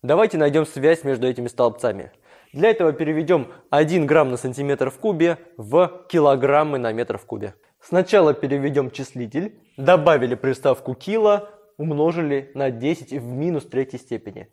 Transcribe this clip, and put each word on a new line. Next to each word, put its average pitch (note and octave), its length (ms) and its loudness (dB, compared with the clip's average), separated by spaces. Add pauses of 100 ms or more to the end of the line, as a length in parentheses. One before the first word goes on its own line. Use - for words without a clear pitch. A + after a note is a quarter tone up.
Давайте F3+ 340 2
найдём D3+ 280 2
связь D3+ 400 0
между B2+ 200 -2
этими B2 220 -4
столбцами. A2+ 640 -2 (420)
Для F3+ 180 2
этого F3+ 200 2
переведём D#3 560 -2 (220)
один D#3 360 2
грамм D3 240 4
на B2 60 -4
сантиметр C3+ 540 -4
в C3 100 -14
кубе E3+ 380 0 (180)
в D3+ 540 0
килограммы C#3+ 720 2
на A#2 120 -4
метр A2 260 -6
в - 80 -16
кубе. G#2 300 -10 (240)
Сначала F3 540 2
переведём C#3 580 -2
числитель, C3 680 -8 (160)
добавили D3 580 4
приставку C3 580 -2
кило, G#3 540 0 (300)
умножили D3+ 760 -2
на C3+ 160 -2
десять B2+ 440 -6
в A#2+ 180 -10
минус D3 360 -4
третьей C3 320 -6
степени. A2 540 -12